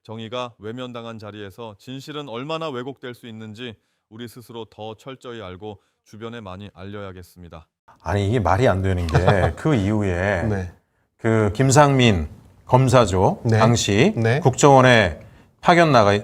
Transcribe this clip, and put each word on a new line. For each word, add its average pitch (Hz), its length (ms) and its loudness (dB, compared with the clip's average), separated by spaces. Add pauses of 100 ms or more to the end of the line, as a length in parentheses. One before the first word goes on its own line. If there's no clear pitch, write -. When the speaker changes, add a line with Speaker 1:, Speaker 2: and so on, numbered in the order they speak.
Speaker 1:
정의가 113 560 -12
외면당한 117 600 -14
자리에서 104 600 -16
진실은 139 500 -16
얼마나 156 420 -8
왜곡될 127 440 -12
수 123 140 -20
있는지 110 460 -14 (340)
우리 113 180 -16
스스로 113 380 -16
더 107 320 -16
철저히 127 460 -16
알고 98 380 -14 (240)
주변에 113 360 -16
많이 98 340 -16
알려야겠습니다. 90 960 -18 (340)
Speaker 2:
아니, 101 260 -2
이게 120 120 0
말이 95 260 2
안 95 160 2
되는 92 240 -2
게 80 100 0
Speaker 3:
<laughs> 87 400 2
Speaker 2:
그 156 200 -2
이후에 98 680 -2
Speaker 3:
네. 98 300 -4 (460)
Speaker 2:
그 110 360 0
김상민 131 720 4 (400)
검사죠. 123 760 2
Speaker 3:
네. 110 140 2
Speaker 2:
당시 113 580 2
Speaker 3:
네. 117 240 0
Speaker 2:
국정원에 127 800 4 (420)
파견 170 300 4
나가, 104 200 6 (120)